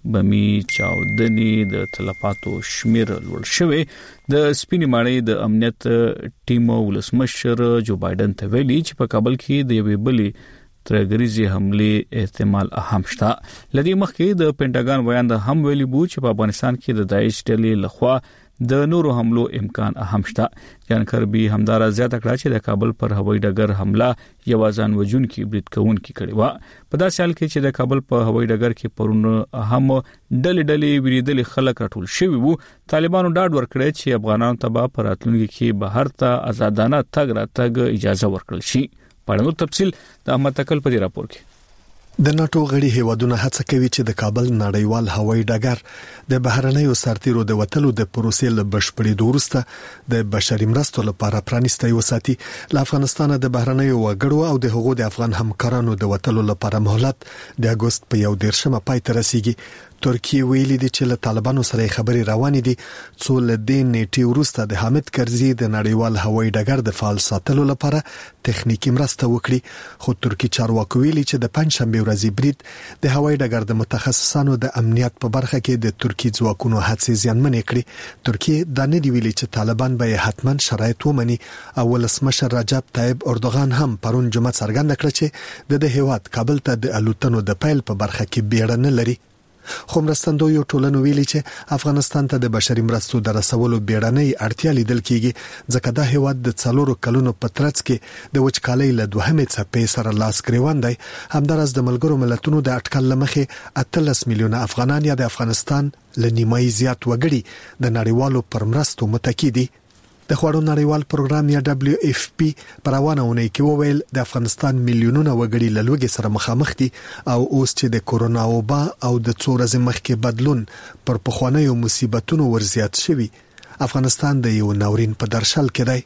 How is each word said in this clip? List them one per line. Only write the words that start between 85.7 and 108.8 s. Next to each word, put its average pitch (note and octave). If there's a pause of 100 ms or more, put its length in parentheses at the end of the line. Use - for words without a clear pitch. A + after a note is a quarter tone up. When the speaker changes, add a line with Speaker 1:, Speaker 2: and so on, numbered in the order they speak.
Speaker 2:
د D3
ده B2+
هیواد C3+
کابل C3+
ته A2+
د A2
الوتنو A2
د G2+
پیل D3+
په G2+
برخه G#2
کې - (120)
بیړه A#2
نه C3+
لري. A#2 (720)
خو E3
مرستندویو D#3 (100)
ټولنو C#3
ویلي C#3
چې -
افغانستان C#3+
ته C#3
د A#2
بشري A2+
مرستو A2+
د G#2+
رسولو A#2
بیړنۍ A2+ (180)
اړتیا D#3
لیدل A#2
کیږي، A#2+ (440)
ځکه B2+
دا D3
هیواد C#3
د A#2+
څلورو C3 (140)
کلونو B2
په A#2+
ترڅ D3
کې A#2+ (380)
د C3
وچکالۍ C3
له G#2
دوهمې C3 (100)
څپې A#2 (120)
سره A2
لاس G#2+
ګرېوان B2+
دی. A#2+ (380)
همداراز D3+
د B2
ملګرو C3+
ملتونو B2+
د B2+
اټکل C3
له B2+
مخې C#3+ (380)
اتلس D3 (100)
میلیونه A2
افغانان C#3+
یا C#3
د A#2
افغانستان C#3+ (300)
له A#2
نیمایي A#2+
زیات B2+
وګړي B2+ (420)
د A#2+
نړیوالو A#2+ (100)
پر G#2+
مرستو C3